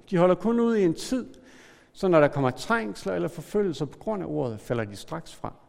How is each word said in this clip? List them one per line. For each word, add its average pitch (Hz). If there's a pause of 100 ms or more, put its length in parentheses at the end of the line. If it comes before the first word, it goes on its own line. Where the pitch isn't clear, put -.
De 185
holder 180
kun 233
ud 233
i 202
en 165
tid, - (640)
så -
når 165
der 143
kommer 135
trængsler 214
eller 175
forfølgelser 160
på 127
grund 208
af -
ordet, 131
falder 120
de 101
straks -
fra. - (160)